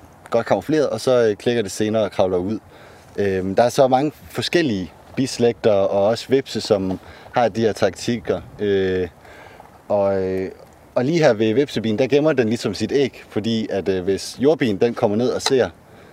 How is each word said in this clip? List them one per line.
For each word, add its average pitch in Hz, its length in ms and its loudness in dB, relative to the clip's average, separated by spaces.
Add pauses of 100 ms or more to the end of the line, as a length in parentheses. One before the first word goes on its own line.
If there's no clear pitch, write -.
(300)
godt 117 160 0
kamufleret, 127 440 0
og 113 120 -6
så, 123 260 4
øh, 104 80 2
klikker 120 260 0
det 98 100 -6
senere 107 320 0
og 95 80 -4
kravler 92 260 0
ud. 98 220 -4 (580)
Øhm, 95 380 -2
der 117 80 4
er 120 60 4
så 135 180 4
mange 131 240 2 (200)
forskellige 117 600 -2 (240)
bislægter 120 560 0
og 98 360 2
også 117 220 -2
vepse, 131 320 0
som 95 380 0 (320)
har 120 180 2
de 101 120 -4
her 107 120 2
taktikker. 101 680 -2 (180)
Øh, 95 480 0 (800)
og, 98 360 0
øh, 92 280 -4 (440)
og 127 100 0
lige 165 140 0
her 147 140 6
ved 110 200 2
vepsebien, 113 460 -2
der 131 80 2
gemmer 147 260 4
den 123 160 2
ligesom 113 240 -4
sit 98 180 -4
æg, 131 380 -2
fordi 110 400 -2
at, 95 200 -4
øh, 92 140 -2
hvis 95 360 -4
jordbien, 127 380 2
den 120 160 2
kommer 107 240 0
ned 123 120 0
og - 120 -4
ser, 120 280 0 (440)